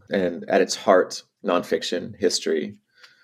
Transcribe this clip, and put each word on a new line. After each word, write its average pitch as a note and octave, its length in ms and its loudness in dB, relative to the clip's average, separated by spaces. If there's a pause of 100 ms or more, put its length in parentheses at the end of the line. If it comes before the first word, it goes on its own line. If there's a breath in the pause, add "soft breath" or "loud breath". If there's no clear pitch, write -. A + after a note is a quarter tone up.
And F2 400 -2
at F#2+ 120 4
its - 140 -2
heart, - 480 2 (220)
nonfiction, F2 720 -2
history, F2 600 -2 (460 soft breath)